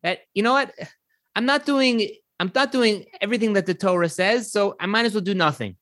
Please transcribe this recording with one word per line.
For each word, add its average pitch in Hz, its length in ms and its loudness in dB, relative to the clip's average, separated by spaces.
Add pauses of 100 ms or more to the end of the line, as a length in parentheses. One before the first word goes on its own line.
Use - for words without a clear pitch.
That, 175 160 -4 (160)
you 202 80 0
know 233 100 2
what, 269 220 0 (640)
I'm 226 100 0
not 277 180 0
doing, 262 420 2 (340)
I'm 180 120 -4
not 269 200 0
doing 220 340 0 (140)
everything 214 340 0
that 190 120 2
the 180 80 -2
Torah 180 340 0
says, 202 440 -2
so 202 280 0
I 175 60 -4
might 220 200 2
as 208 80 -2
well 208 80 -2
do 190 120 -2
nothing. 139 480 0